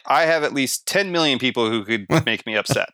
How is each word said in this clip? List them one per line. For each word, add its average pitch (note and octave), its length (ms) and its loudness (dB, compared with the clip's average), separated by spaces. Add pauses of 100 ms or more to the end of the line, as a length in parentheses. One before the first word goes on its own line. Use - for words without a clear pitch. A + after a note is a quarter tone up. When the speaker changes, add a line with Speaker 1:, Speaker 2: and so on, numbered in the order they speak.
Speaker 1:
I D3 160 4
have D#3+ 220 2
at A#2 100 -2
least C3+ 320 -2
ten G3 260 0
million D#3 260 2
people A#2+ 300 0
who A2 160 -2
could G#2 240 -4
Speaker 2:
<laughs> - 160 2
Speaker 1:
make A2+ 220 -2
me A2+ 80 -6
upset. - 400 0